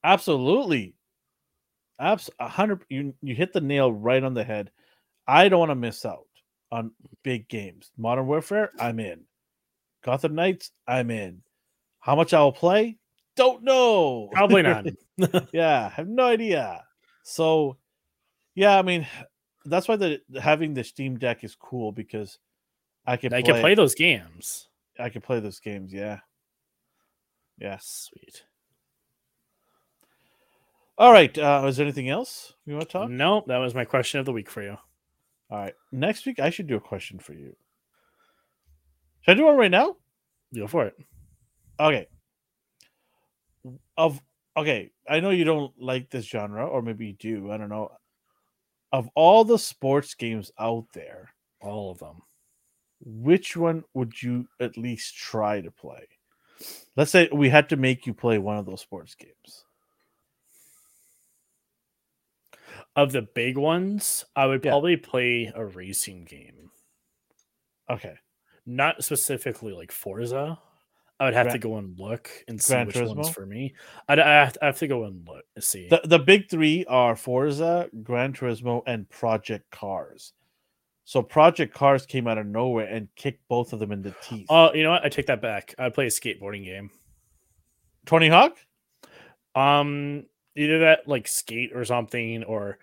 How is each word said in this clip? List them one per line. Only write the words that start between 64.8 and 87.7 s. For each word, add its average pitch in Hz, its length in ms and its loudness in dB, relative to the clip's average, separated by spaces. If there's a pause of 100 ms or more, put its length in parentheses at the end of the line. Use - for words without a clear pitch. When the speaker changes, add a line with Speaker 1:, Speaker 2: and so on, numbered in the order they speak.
Speaker 2:
play 120 580 -2
a 113 100 -8
racing 92 600 -12
game. - 460 -20 (1200)
Speaker 1:
Okay. 101 260 -10 (500)
Speaker 2:
Not 135 380 -2
specifically, 123 680 -6
like, 87 220 -18
Forza. 123 640 -8 (600)
I 135 60 -2
would 123 80 2
have 120 120 4
Speaker 1:
Gran-, 120 80 -2
Speaker 2:
to 120 60 -6
go 110 180 -8
and 92 200 -14
look 104 320 -12 (180)
and 110 140 -10
see 131 120 2
Speaker 1:
Gran 120 140 0
Speaker 2:
which 123 100 -10
one's 117 140 -2 (180)
Speaker 1:
Turismo? 170 40 -8
Speaker 2:
for 98 120 -14
me. 120 300 -12 (340)
I'd, 143 100 6
I 147 140 6 (100)
have 127 100 0
to, - 100 -6
I - 40 -2
have 135 120 -2
to 156 80 -4
go 123 180 -4
and 92 200 -16
look - 200 -20 (100)
and 101 80 -14
see. 90 240 -6
Speaker 1:
The, 165 160 4
the 165 160 6
big 190 300 4
three 160 360 0
are 123 300 2
Forza, 151 760 -2 (140)
Gran 123 300 -4
Turismo, 120 520 -6
and 113 240 -8
Project 110 640 -6
Cars. - 640 -12 (720)
So 131 180 0
Project 156 500 4
Cars 139 320 2
came 120 220 -6
out 110 100 -2
of 107 80 -6
nowhere 113 420 -4
and 107 280 -8
kicked - 320 -10
both 120 240 -2
of 113 80 -10
them 104 120 -6
in 101 100 -8
the 95 200 -10
teeth. 107 280 -14
Speaker 2:
Oh, 165 240 8
you 156 100 0
know 160 80 2
what? 175 140 0
I 143 40 0
take - 180 -4
that 120 140 -2
back. 107 380 -8
I'd 127 140 -4
play 139 120 -2
a 113 40 -4
skateboarding 101 560 -8
game. 98 240 -14 (1160)